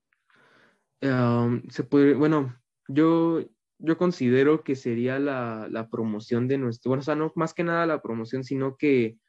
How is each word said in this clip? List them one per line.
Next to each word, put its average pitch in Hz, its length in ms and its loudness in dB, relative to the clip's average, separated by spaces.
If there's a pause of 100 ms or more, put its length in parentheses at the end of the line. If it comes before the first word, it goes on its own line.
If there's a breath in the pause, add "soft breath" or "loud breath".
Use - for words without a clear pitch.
(1000 soft breath)
Em, 120 680 2
se - 140 -6
puede, 143 320 4
bueno, 143 400 0 (320)
yo, 165 540 2 (360)
yo 160 200 -2
considero 147 640 2
que 139 140 -2
sería 123 420 -4
la, 120 500 -4
la 113 200 -8
promoción 113 580 -4
de 139 100 0
nuestro, 123 320 -4
bueno, 135 120 0
o - 20 -10
sea, 151 120 -2
no 156 200 -4
más 160 180 -2
que 175 120 -4
nada 170 200 0
la 151 160 -2
promoción, 113 440 -6
sino 135 320 -4
que 123 400 2 (120)